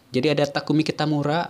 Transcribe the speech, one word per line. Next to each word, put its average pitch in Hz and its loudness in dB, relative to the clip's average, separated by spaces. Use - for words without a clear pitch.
Jadi 147 2
ada 143 2
Takumi 151 0
Kitamura, 151 0